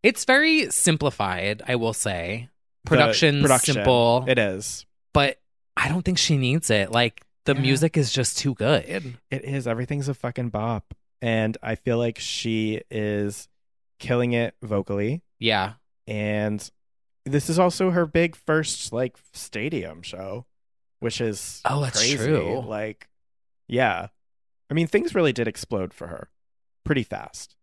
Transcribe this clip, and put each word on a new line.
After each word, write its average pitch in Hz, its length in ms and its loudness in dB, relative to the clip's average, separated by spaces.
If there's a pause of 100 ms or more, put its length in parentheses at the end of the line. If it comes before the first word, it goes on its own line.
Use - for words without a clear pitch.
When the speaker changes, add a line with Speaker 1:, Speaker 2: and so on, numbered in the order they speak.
Speaker 1:
It's - 220 4
very 302 460 4
simplified, 107 960 0
I 127 80 0
will 113 160 0
say. 101 560 -4 (360)
Speaker 2:
The - 60 -10
Speaker 1:
Production, 143 520 4
Speaker 2:
production. 135 320 4
Speaker 1:
simple. 120 520 4
Speaker 2:
It 127 120 4
is. 101 480 -2 (260)
Speaker 1:
But 143 260 2 (380)
I - 120 0
don't 170 140 0
think 180 160 0
she - 200 2
needs 131 320 0
it. 101 200 4
Like, 117 320 0 (220)
the 139 100 2
Speaker 2:
Yeah. 131 60 -2
Speaker 1:
music 135 360 4
is 139 160 2
just - 260 0
too 139 160 -2
good. 117 300 0 (460)
Speaker 2:
It 135 140 -6
is. 139 220 -6
Everything's 127 420 -4
a 139 60 -2
fucking 123 360 -6
bop. 107 440 -4 (280)
And 113 400 0
I 113 120 -4
feel 117 240 -2
like 120 200 -2
she 110 720 -2
is 104 580 -4 (500)
killing 120 340 0
it 117 300 0
vocally. 104 600 -2 (160)
Speaker 1:
Yeah. 107 360 0 (320)
Speaker 2:
And 104 640 -2 (580)
this 139 240 0
is 165 80 0
also 185 320 2
her 170 160 2
big 165 300 0
first, - 560 -2
like, 123 240 -4 (160)
stadium 104 680 -8
show, 95 440 -12 (540)
which 117 200 -4
is 110 440 -4
Speaker 1:
Oh, 143 180 0
that's 123 160 -2
Speaker 2:
crazy. 120 180 2
Speaker 1:
true. 123 500 0
Speaker 2:
Like, 107 420 -8 (600)
yeah. 104 400 0 (640)
I 139 40 -4
mean, 165 120 2
things 339 280 0
really 160 180 4
did 117 160 -2
explode 95 440 -6
for - 140 -14
her 85 240 -14 (540)
pretty 139 180 0
fast. - 600 -12